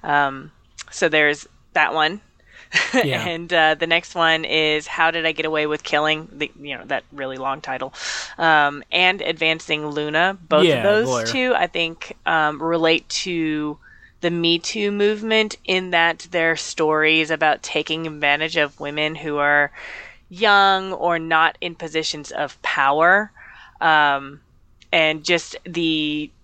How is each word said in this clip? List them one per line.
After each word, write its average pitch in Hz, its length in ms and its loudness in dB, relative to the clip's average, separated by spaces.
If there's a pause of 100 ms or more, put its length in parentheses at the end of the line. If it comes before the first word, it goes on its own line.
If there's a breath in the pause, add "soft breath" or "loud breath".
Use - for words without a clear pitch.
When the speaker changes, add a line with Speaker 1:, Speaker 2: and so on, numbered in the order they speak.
Speaker 1:
Um, 143 500 0 (380)
so - 180 0
there's 151 380 2 (280)
that 156 200 2
one. 160 320 0
<laughs> - 40 -20 (640 loud breath)
Speaker 2:
Yeah. 196 320 0
Speaker 1:
And, 170 260 -6
uh, 156 220 4
the 160 120 -2
next 165 280 0
one 160 320 2
is 151 400 0
How 165 240 2
Did 160 160 -2
I 160 60 0
Get 156 120 -6
Away 156 220 -2
with 151 160 -4
Killing? 156 500 0
The, 143 260 -8
you 139 180 -10
know, 107 100 -16
that 127 260 -6
really 135 240 -10
long 135 240 -6
title. 131 320 -10 (460 loud breath)
Um, 147 520 2
and 185 300 2
Advancing 160 680 -2
Luna. 156 500 -2 (100)
Both 156 180 6
Speaker 2:
Yeah, 151 100 4
Speaker 1:
of 117 60 -2
those 214 260 2
Speaker 2:
lawyer. 170 180 0
Speaker 1:
two, 254 280 0
I 180 120 2
think, - 580 -8
um, 151 380 0
relate 165 480 0
to 156 680 -4 (460 soft breath)
the 170 80 0
Me 170 280 2
Too 208 320 -4
movement 214 760 0
in 185 260 -2
that 170 400 2
they're 165 260 2
stories 156 760 0
about 151 320 2
taking 160 440 -4
advantage 151 500 0
of 147 240 -2
women 151 360 -4
who 151 200 -6
are 143 340 2 (600 loud breath)
young 196 640 2
or 170 240 0
not 160 420 2
in 170 140 -8
positions 156 560 -6
of - 320 -8
power, 165 680 2 (520 loud breath)
um, 143 580 2 (520)
and 156 320 0
just 175 400 -2
the 156 680 -4 (140)